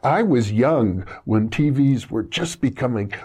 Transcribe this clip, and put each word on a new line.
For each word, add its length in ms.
I 180
was 300
young 520
when 260
T 200
Vs 420
were 100
just 380
becoming 520